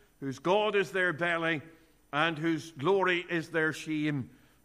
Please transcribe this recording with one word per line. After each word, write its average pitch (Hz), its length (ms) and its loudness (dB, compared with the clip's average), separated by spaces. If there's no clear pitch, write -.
whose 135 200 -8
God 208 360 2
is 190 160 2
their 180 220 0
belly, 165 480 -2
and 156 280 0
whose 160 340 -2
glory 180 560 2
is 170 220 -4
their 156 240 0
shame, 151 560 -4